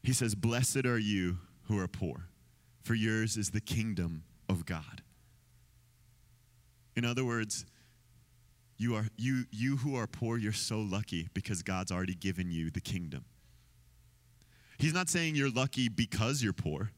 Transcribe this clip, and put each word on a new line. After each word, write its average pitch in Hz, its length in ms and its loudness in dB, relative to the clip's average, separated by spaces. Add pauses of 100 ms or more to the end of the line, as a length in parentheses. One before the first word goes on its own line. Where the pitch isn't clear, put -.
He 127 100 2
says, 117 220 2
"Blessed 120 500 2
are 120 140 4
you 95 400 2 (240)
who 104 160 2
are 90 80 0
poor, 82 420 -4 (540)
for 117 100 0
yours 110 440 2
is 101 120 -2
the 101 100 0
kingdom 90 640 -2 (240)
of 82 200 0
God." 80 340 -8 (1900)
In 120 80 2
other 120 220 2
words, 113 400 -2 (1120)
you 117 160 0
are, 110 140 0 (100)
you, 127 320 0
you 127 280 -2
who 135 180 -2
are 117 100 0
poor, 117 320 -2
you're 107 160 0
so 110 260 -2
lucky 95 540 -2
because 92 300 -4
God's 92 280 -2
already 92 220 -2
given 90 380 -2
you 82 180 -2
the - 120 -4
kingdom. 78 440 -6 (1500)
He's 156 160 4
not 180 160 2
saying 165 240 2
you're 139 160 4
lucky 127 400 2
because 117 540 0
you're 101 100 2
poor. 76 440 -2